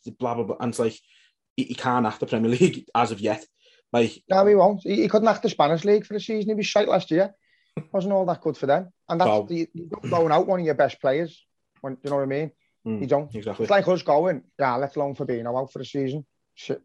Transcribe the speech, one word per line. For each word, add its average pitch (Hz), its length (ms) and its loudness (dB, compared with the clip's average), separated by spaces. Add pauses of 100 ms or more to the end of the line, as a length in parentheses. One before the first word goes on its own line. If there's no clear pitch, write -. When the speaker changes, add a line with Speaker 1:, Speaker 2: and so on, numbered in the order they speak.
Speaker 1:
the - 60 -14
blah, 120 240 -6
blah, 117 80 -2
blah." 98 160 -6
And 123 100 -2
it's 113 100 -6
like, 113 180 0 (600)
he, 131 60 0
he - 120 -10
can't 123 300 0
act 110 160 -4
the 120 60 -6
Premier 113 240 0
<laughs> 123 80 2
League 170 260 2 (100)
as 117 160 2
of 101 80 -10
yet. 110 240 -2 (480)
Like, - 380 0
Speaker 2:
No, 190 160 6
he 208 100 6
won't. 196 280 4
He, 208 180 0
he 214 80 2
couldn't 214 180 4
act 202 160 2
the 226 60 2
Spanish 156 340 0
League 208 220 2
for - 80 -14
the 208 60 -4
season. 214 320 -4
He 214 40 0
was 208 120 -2
shite 208 200 2
last 185 240 0
year. 190 220 2 (280)
Speaker 1:
<laughs> - 300 -16
Speaker 2:
Wasn't 196 220 -2
all 190 140 2
that 170 140 -4
good 151 160 -4
for 139 100 -6
them. 175 240 0 (180)
And 170 100 -2
that's 185 100 4
Speaker 1:
So 208 200 2
Speaker 2:
the, 165 240 -4
you 170 160 -14
don't - 220 -12
loan 165 200 2
out 165 160 2
one 185 140 0
of 170 40 -2
your 151 100 0
best 135 260 0
players. 151 420 -2 (380)
When, 135 220 -10
you 143 80 -6
know 143 60 0
what 139 60 0
I 135 40 -4
mean? 143 240 -4 (360)
Speaker 1:
Mm, 190 140 -4
Speaker 2:
You 139 60 -6
don't. 143 280 0
Speaker 1:
exactly. 107 280 -6
Speaker 2:
It's 107 80 0
like 196 160 4
us 180 160 2
going, 156 400 2 (160)
"Yeah, 131 160 0
let's 135 200 -4
loan 143 200 -4
Fabinho 123 440 -4
out 135 140 -6
for 143 60 -10
the 131 60 -10
season. 139 400 -4 (300)
See, - 300 -8